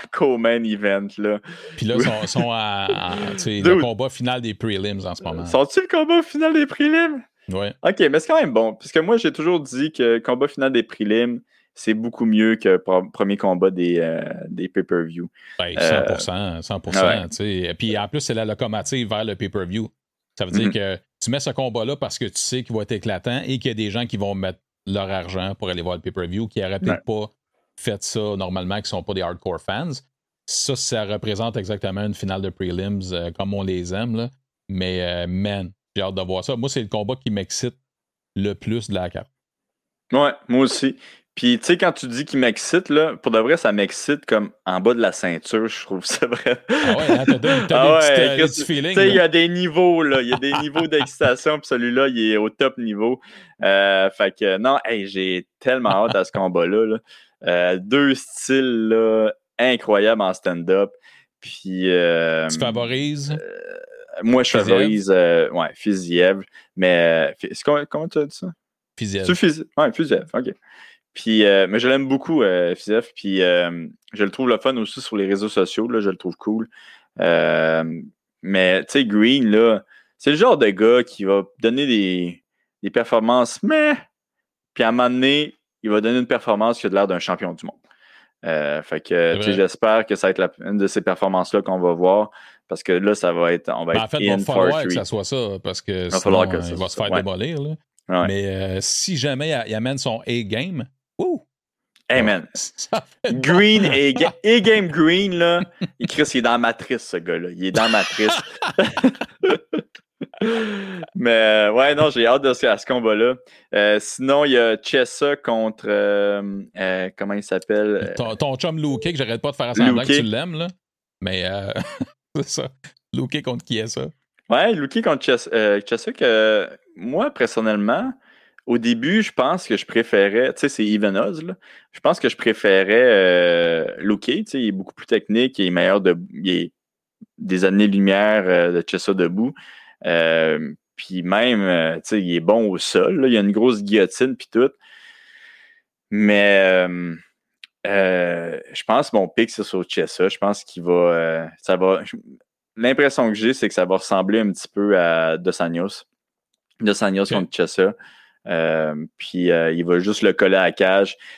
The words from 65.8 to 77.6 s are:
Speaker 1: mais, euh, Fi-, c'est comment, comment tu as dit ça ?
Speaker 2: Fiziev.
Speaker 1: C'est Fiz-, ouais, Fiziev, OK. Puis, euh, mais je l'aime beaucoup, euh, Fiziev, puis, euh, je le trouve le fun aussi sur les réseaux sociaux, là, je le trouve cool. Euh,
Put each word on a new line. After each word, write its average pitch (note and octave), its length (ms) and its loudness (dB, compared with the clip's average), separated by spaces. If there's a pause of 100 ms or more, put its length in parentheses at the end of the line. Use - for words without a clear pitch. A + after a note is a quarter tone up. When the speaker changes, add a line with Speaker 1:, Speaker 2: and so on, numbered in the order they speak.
Speaker 1:
mais, E2+ 540 4
euh, - 80 -10
Fi-, - 140 -10
c'est - 120 -14
comment, D3 260 0
comment D#3 180 -6
tu D#3+ 100 -4
as D3 80 2
dit D3 100 -14
ça ? F#3 100 -14 (520)
Speaker 2:
Fiziev. G2 280 -4
Speaker 1:
C'est F3+ 80 2
Fiz-, D#3+ 320 0 (100)
ouais, C#3+ 160 2
Fiziev, C3 400 -2
OK. B2 200 -4 (600)
Puis, A2 320 2
euh, G2 240 6
mais G#2 100 0
je A#2+ 100 0
l'aime C3+ 200 2
beaucoup, C#3 340 0
euh, F2+ 320 2
Fiziev, A2 400 -2
puis, F#2+ 280 -2
euh, F2 440 0 (280)
je G#2 100 0
le G2 60 0
trouve B2+ 180 -4
le A2+ 100 4
fun C3+ 200 -2
aussi A2 240 -8
sur - 160 -8
les G2 80 0
réseaux G2+ 240 -2
sociaux, G#2+ 360 -2
là, A#2 140 -2
je G2+ 100 0
le F2+ 60 -4
trouve F2+ 200 -10
cool. A2 300 -4 (540)
Euh, E2 640 2 (580)